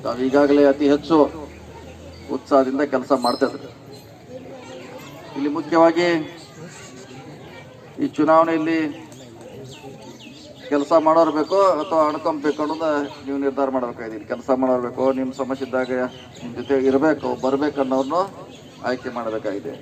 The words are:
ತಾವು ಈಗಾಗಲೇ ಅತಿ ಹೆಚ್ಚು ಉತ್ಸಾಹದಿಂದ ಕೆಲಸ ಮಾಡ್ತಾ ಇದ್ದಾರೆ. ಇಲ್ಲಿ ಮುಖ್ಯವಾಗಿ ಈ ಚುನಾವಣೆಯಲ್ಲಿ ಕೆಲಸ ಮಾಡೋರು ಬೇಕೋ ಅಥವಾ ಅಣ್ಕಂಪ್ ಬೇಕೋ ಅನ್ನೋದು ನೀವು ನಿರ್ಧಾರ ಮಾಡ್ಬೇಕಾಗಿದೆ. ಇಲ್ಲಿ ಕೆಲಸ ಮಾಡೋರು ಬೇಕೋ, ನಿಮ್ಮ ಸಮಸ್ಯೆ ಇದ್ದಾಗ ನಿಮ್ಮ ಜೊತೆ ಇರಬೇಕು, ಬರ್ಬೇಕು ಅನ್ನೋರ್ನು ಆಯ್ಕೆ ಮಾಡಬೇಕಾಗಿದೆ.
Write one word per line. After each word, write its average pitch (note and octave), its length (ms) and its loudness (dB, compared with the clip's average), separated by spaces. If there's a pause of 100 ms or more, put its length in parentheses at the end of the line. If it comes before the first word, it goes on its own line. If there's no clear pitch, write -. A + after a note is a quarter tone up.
ತಾವು A#2+ 240 -2
ಈಗಾಗಲೇ C#3+ 440 6
ಅತಿ C#3+ 220 2
ಹೆಚ್ಚು D3+ 240 4 (1160)
ಉತ್ಸಾಹದಿಂದ C3+ 480 2 (100)
ಕೆಲಸ B2+ 180 0 (140)
ಮಾಡ್ತಾ B2 240 0
ಇದ್ದಾರೆ. - 240 -14 (1600)
ಇಲ್ಲಿ C#3+ 200 -2
ಮುಖ್ಯವಾಗಿ E3 500 4 (2000)
ಈ - 20 -2 (120)
ಚುನಾವಣೆಯಲ್ಲಿ D#3+ 600 4 (1900)
ಕೆಲಸ C#3+ 200 0 (140)
ಮಾಡೋರು D#3+ 320 4
ಬೇಕೋ D#3 220 0 (220)
ಅಥವಾ D#3+ 280 0
ಅಣ್ಕಂಪ್ D3+ 380 -2
ಬೇಕೋ D3 160 -2
ಅನ್ನೋದು D#3 260 -2 (360)
ನೀವು C#3 200 -4
ನಿರ್ಧಾರ C#3 300 0
ಮಾಡ್ಬೇಕಾಗಿದೆ. A#2 420 -6
ಇಲ್ಲಿ G#2+ 160 -14
ಕೆಲಸ A#2+ 160 -10 (120)
ಮಾಡೋರು B2+ 260 2
ಬೇಕೋ, A#2+ 160 -4 (160)
ನಿಮ್ಮ B2+ 120 -4 (100)
ಸಮಸ್ಯೆ C3 260 -4
ಇದ್ದಾಗ B2+ 240 -2 (500)
ನಿಮ್ಮ A#2+ 180 -12
ಜೊತೆ B2+ 160 0 (140)
ಇರಬೇಕು, C3+ 400 2 (160)
ಬರ್ಬೇಕು C#3 380 0
ಅನ್ನೋರ್ನು C3 380 0 (680)
ಆಯ್ಕೆ B2+ 300 -4
ಮಾಡಬೇಕಾಗಿದೆ. A2 640 -6